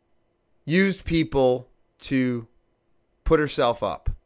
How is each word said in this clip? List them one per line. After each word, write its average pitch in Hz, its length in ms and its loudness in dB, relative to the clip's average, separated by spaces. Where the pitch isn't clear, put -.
used 185 400 0
people 131 640 0
to 123 460 -2
put 160 160 4
herself 135 420 0
up. - 280 -4